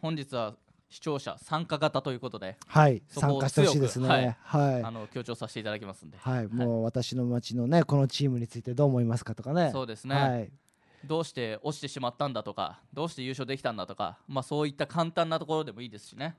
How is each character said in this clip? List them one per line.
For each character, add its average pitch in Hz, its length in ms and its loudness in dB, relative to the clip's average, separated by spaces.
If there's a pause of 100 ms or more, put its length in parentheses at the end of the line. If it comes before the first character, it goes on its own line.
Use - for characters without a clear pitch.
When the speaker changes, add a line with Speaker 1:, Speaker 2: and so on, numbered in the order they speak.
Speaker 1:
本 160 140 -2
日 139 180 -8
は 113 220 -2 (360)
視 - 80 -20
聴 147 200 -2
者 - 180 -8
参 160 300 -4
加 156 100 -2
型 143 240 2
と 135 100 -4
い 127 40 -4
う 117 40 -8
こ 127 120 -6
と 110 80 -10
で、 95 260 -10
Speaker 2:
は 156 240 8
い。 117 180 0
Speaker 1:
そ - 140 -6
こ 143 160 4
を - 20 0
強 - 0 -
く、 - 20 2
Speaker 2:
参 - 0 -
加 135 80 2
し - 40 -10
て 147 80 4
ほ - 60 8
し 143 80 4
い 147 40 4
で 131 100 4
す 127 100 -4
ね。 127 100 0
Speaker 1:
は 143 100 6
い。 123 220 0
Speaker 2:
は 143 380 2
い。 117 40 -2
Speaker 1:
あ 117 60 -4
の、 113 240 -8
強 123 100 -6
調 117 120 -6
さ 110 120 -8
せ - 60 -12
て 120 60 -6
い 107 40 -6
た 107 60 -4
だ 107 80 -2
き 101 80 -10
ま 95 80 -10
す - 100 -20
ん 80 60 -18
で。 98 100 -20
Speaker 2:
は 131 140 -2
い。 - 40 0
Speaker 1:
は 117 80 0
い。 - 20 -4
Speaker 2:
も 117 320 0
う 113 40 0
私 120 320 -2
の 127 100 0
街 120 300 -2
の 120 120 2
ね、 160 160 6
こ 147 140 2
の 135 100 6
チ 143 200 0
ー - 40 4
ム 123 80 0
に 113 80 -4
つ - 100 -10
い 113 60 -10
て 123 100 -6
ど 143 120 4
う - 20 8
思 127 120 4
い 120 60 4
ま 113 100 2
す 117 80 -2
か 113 120 -8
と 110 80 -12
か 131 100 -4
ね。 165 180 4
Speaker 1:
そ 131 120 -2
う - 20 -6
で 113 100 -8
す - 100 -16
ね。 139 100 -2
Speaker 2:
は 131 240 4
い。 104 120 -6 (540)
Speaker 1:
ど 156 140 -2
う 165 40 0
し - 80 -10
て 110 300 -4
落 147 160 -4
ち - 40 -14
て 143 60 -6
し 139 120 -8
ま 123 100 -2
っ 120 80 -12
た 147 100 0
ん 135 60 -4
だ 110 80 -4
と 104 140 -8
か、 87 240 -4 (120)
ど 147 120 -4
う 170 60 -2
し 165 40 -14
て 135 80 -10
優 127 120 -4
勝 131 120 -6
で 135 100 -4
き 135 60 -8
た 123 100 -2
ん 107 60 -6
だ 90 80 -4
と 95 100 -12
か、 87 220 -4 (100)
ま 135 120 -4
あ、 127 40 -4
そ 147 180 -2
う 147 60 0
い 143 40 -4
っ - 20 -10
た 147 140 -4
簡 165 240 -2
単 165 180 0
な 160 80 0
と 151 80 -6
こ 156 120 -2
ろ 156 60 -2
で 131 80 -10
も 104 100 -14
い 123 40 -12
い 117 60 -12
で 104 80 -16
す - 80 -20
し - 60 -20
ね。 147 260 -8